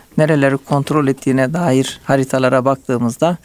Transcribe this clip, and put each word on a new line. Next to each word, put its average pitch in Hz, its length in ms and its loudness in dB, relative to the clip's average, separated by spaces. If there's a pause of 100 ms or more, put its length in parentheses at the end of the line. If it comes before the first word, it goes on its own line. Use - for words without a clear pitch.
(180)
nereleri 143 400 2
kontrol 143 500 -2
ettiğine 135 460 -2
dair 135 500 -2
haritalara 131 640 0
baktığımızda, 135 800 -2